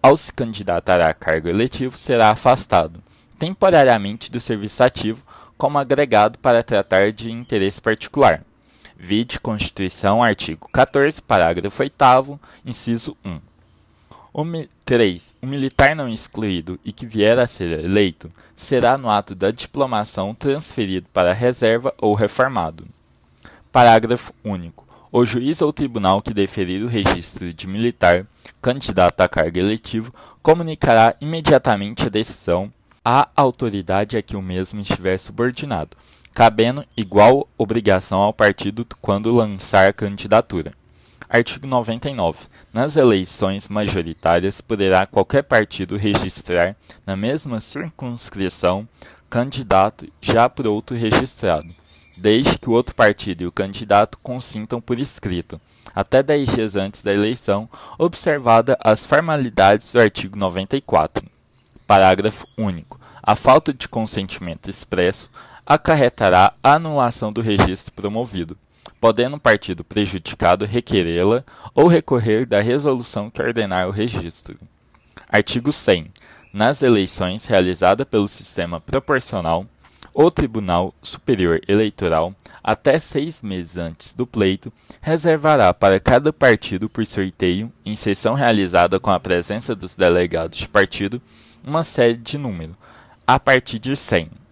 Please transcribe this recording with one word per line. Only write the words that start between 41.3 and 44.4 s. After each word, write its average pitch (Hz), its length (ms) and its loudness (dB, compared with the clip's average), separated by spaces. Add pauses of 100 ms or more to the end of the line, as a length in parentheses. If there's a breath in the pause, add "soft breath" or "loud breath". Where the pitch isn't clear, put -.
noventa 123 420 -2
e 139 40 -8
nove. 87 340 -4 (260 soft breath)
Nas 143 220 -2
eleições 98 720 2
majoritárias, 90 920 -2